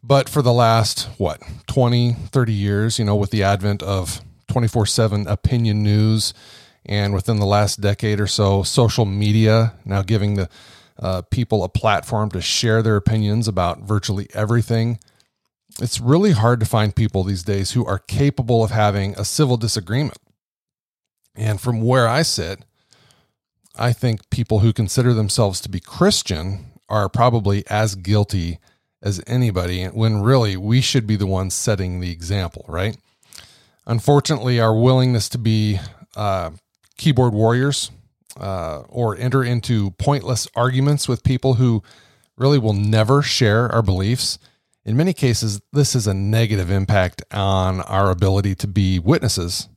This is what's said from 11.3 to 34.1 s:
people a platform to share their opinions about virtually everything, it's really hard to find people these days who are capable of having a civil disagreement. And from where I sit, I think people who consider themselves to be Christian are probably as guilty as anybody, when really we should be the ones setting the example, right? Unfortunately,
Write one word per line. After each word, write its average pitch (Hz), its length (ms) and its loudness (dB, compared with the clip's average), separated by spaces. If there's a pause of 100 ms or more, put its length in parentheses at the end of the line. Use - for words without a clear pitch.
people 110 340 -2
a 90 40 -4
platform 107 640 0
to 90 100 -6
share 113 400 0
their 110 160 2
opinions 107 520 0
about 87 320 -2
virtually 101 540 -4
everything, 113 680 0 (800)
it's - 180 -6
really 156 320 2
hard 117 300 2
to 110 60 0
find 107 280 0
people 101 300 0
these 95 180 -4
days 98 300 -4
who 120 120 0
are 95 140 -4
capable 120 640 0
of 110 80 0
having 101 460 0
a 101 80 -6
civil 127 320 0
disagreement. 113 640 -4 (1160)
And 107 260 -2
from 117 220 -2
where 123 240 4
I 127 160 2
sit, 95 380 -4 (1160)
I 120 160 0
think 117 380 -4
people 110 300 0
who 110 120 4
consider 120 400 0
themselves 107 500 0
to - 60 -12
be 92 120 -6
Christian 98 880 -2 (220)
are 101 200 0
probably 110 600 2
as 107 280 -2
guilty 95 640 -2 (420)
as 95 240 -4
anybody, 92 600 -2
when 107 360 0
really 110 340 2
we 107 240 2
should 120 280 0
be 107 80 0
the 98 100 -2
ones 95 280 -2
setting 92 440 -2
the 90 140 -6
example, 85 560 -6
right? 92 280 -4 (880)
Unfortunately, 123 760 2